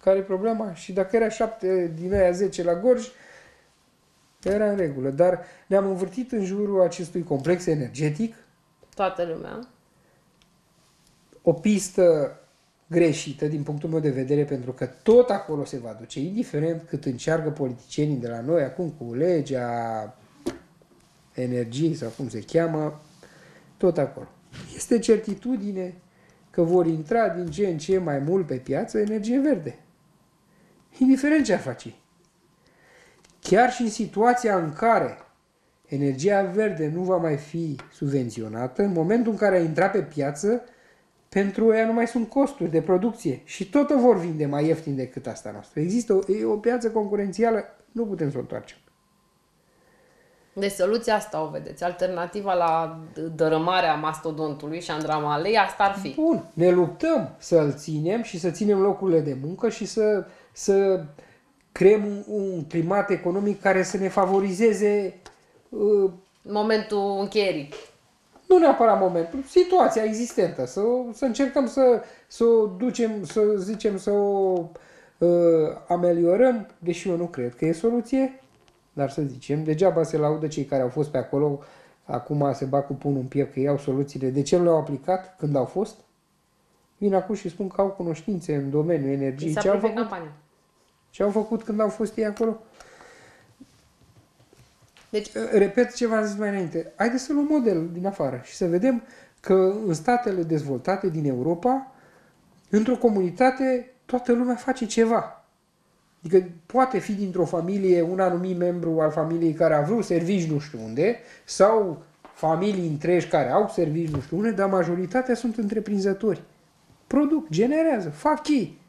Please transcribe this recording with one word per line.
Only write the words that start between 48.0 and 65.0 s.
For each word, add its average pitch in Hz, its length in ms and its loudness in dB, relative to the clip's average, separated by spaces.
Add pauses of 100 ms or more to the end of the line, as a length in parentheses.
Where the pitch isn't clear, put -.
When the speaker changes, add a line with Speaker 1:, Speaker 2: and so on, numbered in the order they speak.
Speaker 1:
putem 165 260 -4
să 135 60 -8
o - 20 -6
întoarcem. - 380 -12 (1800)
Speaker 2:
Deci 196 180 -2
soluția 214 440 0
asta 160 280 -4
o 151 60 -6
vedeți, 151 340 -10
alternativa 180 680 -4
la 160 460 0 (140)
d-, 160 220 -10
dărâmarea 160 600 2
mastodontului 156 840 -6
și 170 100 -10
Andramalei, 151 640 0
asta 196 260 2
ar 196 180 2
fi. 139 140 -8
Speaker 1:
Bun, 311 280 2 (100)
ne 175 180 6
luptăm 180 680 0
să-l 151 360 2
ținem 160 480 -4
și 185 180 -10
să 156 100 -2
ținem 202 300 2
locurile 190 400 2
de 143 240 -4
muncă 190 260 -4
și 208 160 -6
să, 208 400 0 (260)
să 196 540 2 (640)
creăm 202 340 6
un, 202 220 -6
un 196 380 -4
climat 175 440 -2
economic 196 520 -2
care 185 220 2
să 185 140 -4
ne 190 100 -2
favorizeze, 196 1120 2 (480)